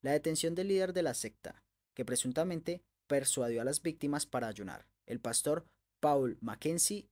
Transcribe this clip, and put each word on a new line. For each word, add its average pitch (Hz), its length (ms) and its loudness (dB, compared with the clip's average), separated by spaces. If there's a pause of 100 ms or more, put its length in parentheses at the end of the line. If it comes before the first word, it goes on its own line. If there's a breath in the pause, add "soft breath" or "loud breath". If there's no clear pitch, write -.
la 135 80 -2
detención 160 460 2
del 185 120 -2
líder 190 240 2
de 180 100 0
la 135 120 0
secta, - 480 -10 (320)
que 127 100 -4
presuntamente 160 800 -2 (240)
persuadió 120 560 2
a - 20 -2
las 135 180 0
víctimas 143 440 -2
para 120 220 -4
ayunar, 98 400 -10 (180)
el 120 140 -6
pastor 147 440 0 (360 soft breath)
Paul 139 400 4
Mackenzie 165 720 -2